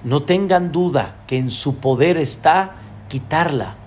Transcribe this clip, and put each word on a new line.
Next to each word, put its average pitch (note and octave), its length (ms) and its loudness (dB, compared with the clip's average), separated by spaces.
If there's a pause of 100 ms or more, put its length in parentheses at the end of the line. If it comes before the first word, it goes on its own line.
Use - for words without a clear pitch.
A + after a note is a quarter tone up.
No C3+ 180 0
tengan F3+ 480 2
duda D3 460 0 (100)
que C3 120 -2
en B2+ 120 -2
su C3+ 260 -2
poder C#3+ 420 2
está E3 580 0 (320)
quitarla. C#3 680 -2 (100)